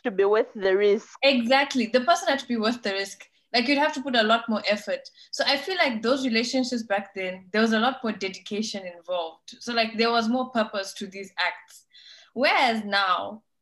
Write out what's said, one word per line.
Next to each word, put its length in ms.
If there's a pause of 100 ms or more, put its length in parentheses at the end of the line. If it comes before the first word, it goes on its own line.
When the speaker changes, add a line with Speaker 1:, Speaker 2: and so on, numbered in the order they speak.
Speaker 1:
to 80
be 120
worth 300
the 220
risk. 320 (160)
Speaker 2:
Exactly. 600
The 160
person 260
had 100
to 80
be 100
worth 260
the 100
risk. 360 (240)
Like, 160
you'd 100
have 160
to 80
put 140
a 60
lot 260
more 200
effort. 320 (320)
So 140
I 100
feel 200
like 260
those 220
relationships 600
back 300
then, 380
there 100
was 100
a 80
lot 240
more 80
dedication 760
involved. 760
So, 120
like, 260
there 120
was 180
more 220
purpose 440
to 120
these 320
acts. 460 (500)
Whereas 500
now, 580 (200)